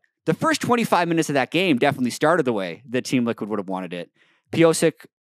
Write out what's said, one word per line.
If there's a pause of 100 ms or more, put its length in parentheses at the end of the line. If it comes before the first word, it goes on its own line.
(260)
the
first
twenty-five
minutes
of
that
game
definitely
started
the
way
that
Team
Liquid
would
have
wanted
it. (400)
Pyosik, (160)